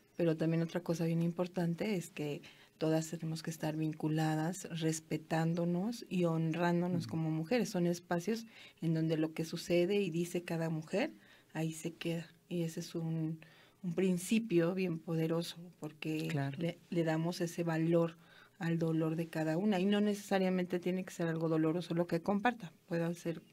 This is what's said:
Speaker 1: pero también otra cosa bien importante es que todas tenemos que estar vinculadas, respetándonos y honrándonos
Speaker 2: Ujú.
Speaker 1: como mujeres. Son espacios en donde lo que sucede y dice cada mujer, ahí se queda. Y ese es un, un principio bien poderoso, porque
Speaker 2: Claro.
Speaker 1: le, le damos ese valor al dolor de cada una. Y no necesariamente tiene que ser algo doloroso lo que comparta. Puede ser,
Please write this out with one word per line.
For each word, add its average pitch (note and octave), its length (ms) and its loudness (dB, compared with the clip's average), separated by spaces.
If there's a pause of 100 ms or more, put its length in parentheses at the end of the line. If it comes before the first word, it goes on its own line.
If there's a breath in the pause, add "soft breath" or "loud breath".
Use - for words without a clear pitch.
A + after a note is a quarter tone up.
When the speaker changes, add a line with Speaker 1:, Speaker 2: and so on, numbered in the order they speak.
(160)
Speaker 1:
pero E3 220 2
también E3 260 2
otra E3 160 -2
cosa E3+ 240 -2
bien E3 180 2
importante F3 720 0
es E3 140 -4
que D3 320 -6 (360 loud breath)
todas D#3+ 320 2
tenemos D#3+ 340 -6
que E3 80 -4
estar D#3 240 -4
vinculadas, D#3 920 0 (120)
respetándonos E3+ 1300 0
y F3+ 140 2
honrándonos E3+ 800 2
Speaker 2:
Ujú. - 80 -8
Speaker 1:
como D#3+ 180 0
mujeres. D#3+ 400 0
Son F3 160 2
espacios F3 600 -2 (360 loud breath)
en E3 120 2
donde D#3+ 240 2
lo D#3 160 0
que E3 100 -4
sucede F3 580 2
y F#3+ 80 0
dice F3 340 -2
cada E3 260 -2
mujer, F#3 420 -2 (420 loud breath)
ahí D#3+ 200 -2
se E3 200 -8
queda. E3+ 320 -4 (220)
Y F3 160 -2
ese E3 160 -4
es E3 160 -10
un, D#3+ 440 -4 (440 loud breath)
un F3 100 -4
principio F3+ 800 2
bien F#3 240 0
poderoso, E3 600 -2 (240)
porque D#3 480 -4
Speaker 2:
Claro. C#3 280 -2
Speaker 1:
le, E3+ 220 -2 (100)
le E3+ 140 2
damos D#3+ 380 0
ese E3+ 220 -2
valor E3 520 4 (440 loud breath)
al E3 180 0
dolor D#3+ 380 2
de E3 120 -2
cada D#3 300 0
una. G3 220 2
Y F#3 60 2
no G#3 160 4
necesariamente F#3 800 2
tiene F3+ 260 -2
que - 80 -14
ser E3+ 140 -2
algo E3 200 0
doloroso D#3+ 460 2
lo E3+ 140 2
que E3 140 0
comparta. G#3 520 0 (140)
Puede E3+ 260 0
ser, E3+ 260 -6 (140)